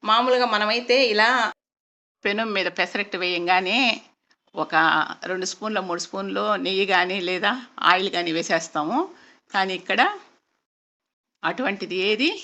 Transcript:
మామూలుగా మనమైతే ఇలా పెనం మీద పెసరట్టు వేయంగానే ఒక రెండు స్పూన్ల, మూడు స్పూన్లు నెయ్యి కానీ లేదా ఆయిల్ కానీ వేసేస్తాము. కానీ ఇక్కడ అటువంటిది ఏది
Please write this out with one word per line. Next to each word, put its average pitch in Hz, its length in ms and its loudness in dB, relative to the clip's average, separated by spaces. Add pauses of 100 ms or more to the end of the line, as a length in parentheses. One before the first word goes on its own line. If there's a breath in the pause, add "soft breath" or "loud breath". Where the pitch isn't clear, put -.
మామూలుగా 247 440 2
మనమైతే 226 500 2 (140)
ఇలా 208 180 6 (960)
పెనం 214 280 0
మీద 190 200 0
పెసరట్టు 196 460 -4
వేయంగానే 180 600 0 (760)
ఒక 156 200 -6 (500)
రెండు 185 220 -4
స్పూన్ల, 208 340 -4
మూడు 175 240 -6
స్పూన్లు 196 400 -6 (120)
నెయ్యి 190 300 -2
కానీ 185 340 2
లేదా 180 320 0 (300)
ఆయిల్ 185 280 2
కానీ 175 220 -2
వేసేస్తాము. 165 680 -2 (540 loud breath)
కానీ 190 220 0
ఇక్కడ 190 260 -2 (1400)
అటువంటిది 190 600 -4
ఏది 214 280 2 (120)